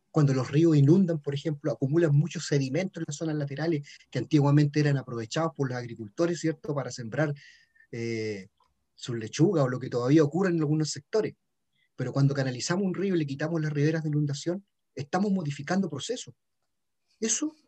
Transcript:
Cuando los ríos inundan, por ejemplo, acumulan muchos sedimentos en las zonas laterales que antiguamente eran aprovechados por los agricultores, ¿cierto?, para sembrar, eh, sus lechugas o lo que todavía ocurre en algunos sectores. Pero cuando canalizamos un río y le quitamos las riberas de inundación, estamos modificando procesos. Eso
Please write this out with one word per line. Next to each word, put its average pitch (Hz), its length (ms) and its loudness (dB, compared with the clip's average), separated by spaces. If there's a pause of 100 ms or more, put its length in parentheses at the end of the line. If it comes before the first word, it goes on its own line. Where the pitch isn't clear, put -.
(100)
Cuando 143 220 4
los 127 160 0
ríos 160 280 6
inundan, 165 440 6
por 143 140 -6
ejemplo, 147 380 -4
acumulan 147 420 2
muchos 160 320 0
sedimentos 151 540 -2
en 165 80 -4
las 147 80 -10
zonas 160 180 -4
laterales 147 460 -4 (300)
que 127 100 -4
antiguamente 143 580 4
eran 147 180 4
aprovechados 123 600 -4
por 135 120 -2
los 123 80 -6
agricultores, 123 640 -4
¿cierto?, 156 340 -4
para 127 200 -6
sembrar, 143 420 -2 (560)
eh, 110 560 -6 (480)
sus 123 220 -8
lechugas 147 480 2
o 127 40 2
lo 127 120 -4
que 127 100 -8
todavía 131 320 4
ocurre 175 280 2
en 170 100 0
algunos 151 300 0
sectores. - 440 -4 (600)
Pero 127 160 -6
cuando 139 200 4
canalizamos 131 540 -2
un 175 80 -2
río 180 220 0
y - 20 2
le 151 80 0
quitamos 151 340 -4
las 151 120 -2
riberas 151 320 0
de 156 60 -2
inundación, 147 540 -2 (300)
estamos 190 380 -2
modificando 165 580 -2
procesos. - 420 -8 (880)
Eso 302 380 -4 (120)